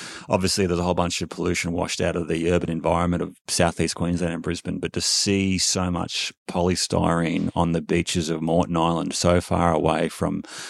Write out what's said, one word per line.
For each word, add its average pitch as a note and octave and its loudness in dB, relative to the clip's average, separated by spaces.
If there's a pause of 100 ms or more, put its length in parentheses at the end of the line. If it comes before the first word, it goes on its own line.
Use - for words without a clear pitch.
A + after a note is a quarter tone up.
(280)
obviously F#2+ 2
there's F2 0
a F2 0
whole F2+ 2
bunch F2 0
of E2 -6
pollution E2+ -2
washed F2 -4
out E2+ 0
of E2+ -2
the E2 0
urban E2+ 0
environment E2+ 0
of E2 -6 (120)
southeast E2+ 0
Queensland E2+ -2
and E2 -8
Brisbane. E2+ -4
But - -6
to F2+ -4
see F#2+ 2
so F#2 0
much F2 -4 (160)
polystyrene E2+ 2
on E2+ 2
the E2 0
beaches E2+ 0
of D#2+ -2
Moreton E2+ 2
Island, E2 0
so F2 4
far F2 2
away D#2+ 2
from E2 -4 (260)